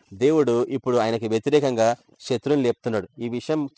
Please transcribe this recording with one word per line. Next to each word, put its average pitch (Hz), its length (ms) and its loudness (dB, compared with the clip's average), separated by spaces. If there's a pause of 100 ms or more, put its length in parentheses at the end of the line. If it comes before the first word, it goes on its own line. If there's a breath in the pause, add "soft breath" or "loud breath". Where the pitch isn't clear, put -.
(140)
దేవుడు 123 560 2
ఇప్పుడు 127 280 -2
ఆయనకి 113 300 0
వ్యతిరేకంగా 120 680 2 (240)
శత్రువుని 135 440 0
లేపుతున్నాడు. 110 440 -2 (120)
ఈ 117 100 -6
విషయం 139 480 -4